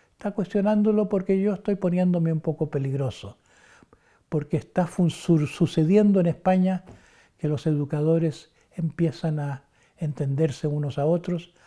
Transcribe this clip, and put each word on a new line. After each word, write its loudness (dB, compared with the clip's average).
está -8
cuestionándolo 2
porque 0
yo 2
estoy -2
poniéndome 2
un 0
poco -4
peligroso, -4
porque -2
está -2
fun-, 0
sur-, 2
sucediendo 2
en 2
España 0
que -4
los -2
educadores 0
empiezan -2
a -8
entenderse -2
unos -2
a 0
otros, -2